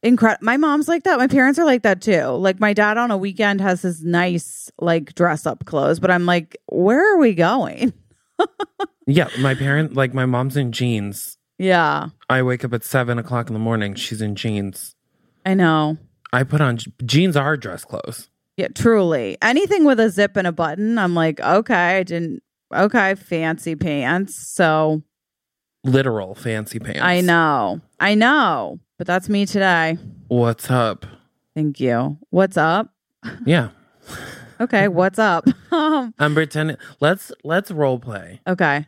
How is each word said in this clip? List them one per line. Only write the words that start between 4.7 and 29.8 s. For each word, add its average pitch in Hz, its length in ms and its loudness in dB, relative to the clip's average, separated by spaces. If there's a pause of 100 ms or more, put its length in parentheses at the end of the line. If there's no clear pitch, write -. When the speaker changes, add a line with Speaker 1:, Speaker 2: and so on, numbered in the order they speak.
Speaker 1:
like, 165 340 -2
dress 170 320 0
up - 200 -6
clothes, 151 340 0
but 185 120 0
I'm 175 140 2
like, 175 300 0 (120)
"Where 277 480 2
are - 20 4
we 247 160 4
going?" 175 640 0
<laughs> - 60 -20 (1040)
Speaker 2:
Yeah, 143 200 2 (120)
my 135 160 2
parent, 139 400 -2
like, 131 180 0
my 131 120 0
mom's 127 300 -2
in 131 160 0
jeans. 107 680 -4 (200)
Speaker 1:
Yeah. 165 520 0 (200)
Speaker 2:
I 127 140 2
wake 127 200 -2
up 123 80 -6
at 120 120 -4
seven 120 340 -2
o'clock 117 300 -6
in 113 60 -6
the 107 60 -4
morning. 107 360 -2
She's - 260 -8
in 104 140 -4
jeans. 101 600 -6 (500)
Speaker 1:
I 190 100 2
know. 160 420 2 (340)
Speaker 2:
I 127 120 2
put 147 180 0
on 123 160 0
je-, - 140 -12 (120)
jeans 147 320 2
are 147 220 2
dress 98 260 -12
clothes. - 460 -12 (280)
Speaker 1:
Yeah, - 160 -4
truly. 170 680 2
Anything 330 440 2
with 262 140 4
a 226 100 4
zip 202 280 0
and 180 100 0
a 175 40 0
button, 170 460 -2
I'm 185 160 0
like, 160 280 0
"Okay, 185 560 2
I 190 60 0
didn't, 170 380 -6 (320)
okay, 196 420 2
fancy 160 600 -4
pants." 156 600 -2
So 156 640 0 (840)
Speaker 2:
Literal 117 520 -2
fancy 107 440 -8
pants. - 220 -8
Speaker 1:
I 180 200 0
know. 156 600 0 (180)
I 202 140 2
know. 214 680 0 (180)
But 175 100 -8
that's 180 220 -2
me 202 180 0
today. 170 500 0 (300)